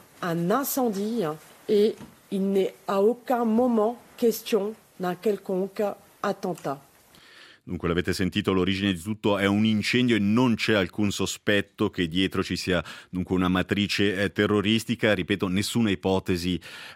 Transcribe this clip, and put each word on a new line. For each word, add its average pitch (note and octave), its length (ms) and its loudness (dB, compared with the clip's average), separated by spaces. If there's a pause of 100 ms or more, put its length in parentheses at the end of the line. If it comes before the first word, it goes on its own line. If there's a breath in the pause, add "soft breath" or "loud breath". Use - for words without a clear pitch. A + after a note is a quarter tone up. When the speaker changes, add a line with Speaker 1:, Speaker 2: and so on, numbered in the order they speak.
(220)
Speaker 1:
un E3+ 280 0
incendie A3+ 760 -2 (400)
et G#3+ 260 4 (380)
il F#3+ 100 -2
n'est G3 320 0 (120)
à G3 120 0
aucun A#3+ 460 2
moment A3+ 540 2 (180)
question A3 560 0 (240)
d'un F3+ 200 -4
quelconque G3 800 -4 (240)
attentat. F3 600 -4 (840 loud breath)
Speaker 2:
Dunque, F2 240 -4
l'avete F2 240 0
sentito, F#2+ 400 0
l'origine F#2+ 400 2
di F2 80 -6
tutto G#2 360 -2
è G2 100 2
un G#2 180 2
incendio A2+ 500 2
e G#2 60 4
non A2 340 2
c'è A2 200 0
alcun G2+ 360 0
sospetto G2+ 800 -2
che F2+ 160 -2
dietro F#2 380 0
ci F#2 100 -6
sia F2+ 300 0 (260 loud breath)
dunque F#2 240 -4
una F#2 140 2
matrice, G2 680 0
eh, F#2+ 160 -2
terroristica. G#2 840 0
Ripeto, F#2+ 360 -2
nessuna G#2 420 0
ipotesi, F#2 720 -2 (360 loud breath)